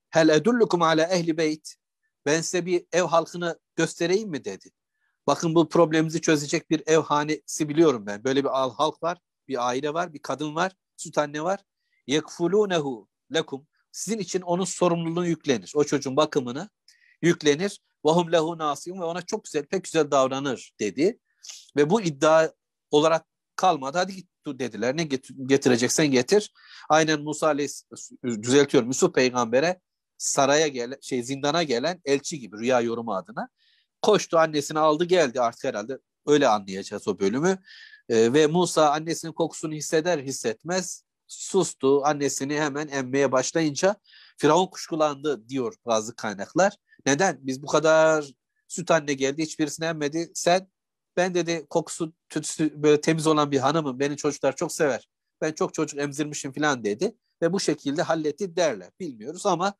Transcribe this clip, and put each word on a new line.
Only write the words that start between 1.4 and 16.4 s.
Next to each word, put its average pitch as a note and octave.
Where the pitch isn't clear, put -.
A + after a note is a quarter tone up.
"Ben D#3+
size F3
bir F3
ev F3
halkını E3
göstereyim F3
mi?" C3+
dedi. G2
Bakın D#3+
bu E3
problemimizi D#3+
çözecek D3+
bir D#3
ev D#3+
hanesi D3+
biliyorum C#3+
ben. G#2
Böyle C3+
bir C3+
al-, C3
halk D3+
var, F3
bir B2
aile C#3
var, D#3+
bir D3
kadın D3
var, F3+
süt -
anne D3+
var. F#3+
"Yekfulunehu D#3
lekum." D3+
Sizin G#3+
için F#3
onun F3
sorumluluğunu E3+
yüklenir. C#3
O D3
çocuğun C3+
bakımını D3